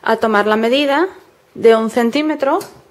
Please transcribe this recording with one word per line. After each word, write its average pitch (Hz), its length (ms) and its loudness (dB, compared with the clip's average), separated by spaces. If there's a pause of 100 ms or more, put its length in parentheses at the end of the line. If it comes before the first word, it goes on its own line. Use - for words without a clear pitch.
a 220 100 0
tomar 214 280 0
la 214 80 0
medida 277 540 0 (460)
de 226 200 4
un 220 160 0
centímetro 294 720 -2 (300)